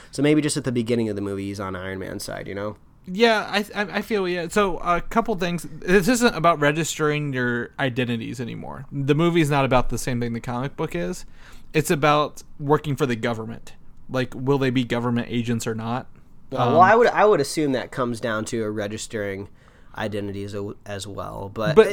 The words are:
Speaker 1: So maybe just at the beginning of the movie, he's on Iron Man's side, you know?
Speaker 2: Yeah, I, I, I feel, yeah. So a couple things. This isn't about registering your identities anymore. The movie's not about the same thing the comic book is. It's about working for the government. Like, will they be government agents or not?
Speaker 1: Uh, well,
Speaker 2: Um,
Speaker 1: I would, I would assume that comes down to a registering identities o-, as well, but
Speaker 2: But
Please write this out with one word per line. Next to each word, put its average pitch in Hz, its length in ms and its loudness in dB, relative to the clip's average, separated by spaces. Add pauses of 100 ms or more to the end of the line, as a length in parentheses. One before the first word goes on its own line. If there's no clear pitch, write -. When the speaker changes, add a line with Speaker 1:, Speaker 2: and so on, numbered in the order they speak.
(100)
Speaker 1:
So - 120 -4
maybe 151 200 6
just 147 160 -2
at 131 60 -2
the 131 80 -2
beginning 117 360 0
of 101 80 -4
the 101 60 -4
movie, 98 240 -4
he's 101 140 -6
on 95 160 -6
Iron 95 220 -8
Man's 98 260 -8
side, 98 220 -10
you 95 80 -10
know? 104 220 -6 (300)
Speaker 2:
Yeah, 214 440 2
I, 202 140 0 (100)
I, 208 80 -2 (160)
I 208 40 0
feel, 202 260 0
yeah. 175 200 -2
So 196 300 2
a 175 220 0
couple 220 340 0
things. 170 380 -2
This 180 340 4
isn't 240 280 4
about 160 260 4
registering 151 720 0
your 120 460 -2
identities 120 640 -2
anymore. 117 520 -10
The 139 220 2
movie's 165 360 4
not 139 140 2
about 123 240 4
the 120 100 0
same 123 220 -2
thing 120 140 -2
the 117 60 -6
comic 123 360 -6
book 156 180 -4
is. 175 300 -6 (480)
It's 151 180 2
about 147 520 2 (180)
working 147 360 2
for 151 100 0
the 120 100 0
government. 113 560 -6 (360)
Like, 127 260 -2
will 135 240 0
they 131 120 2
be 123 140 2
government 117 460 0
agents 117 360 -2
or 113 80 -2
not? 113 320 -6 (460)
Speaker 1:
Uh, 131 40 -4
well, 135 240 4
Speaker 2:
Um, - 20 -
Speaker 1:
I 196 120 8
would, 233 140 6
I 175 160 4
would 208 160 6
assume 143 320 -2
that 110 180 -2
comes 120 300 -4
down 110 260 -4
to 113 160 -4
a 107 80 -4
registering 104 800 -6 (480)
identities 101 580 -6
o-, 101 220 -8 (100)
as 101 200 -10
well, 101 460 -10
but 110 240 -2
Speaker 2:
But 214 160 10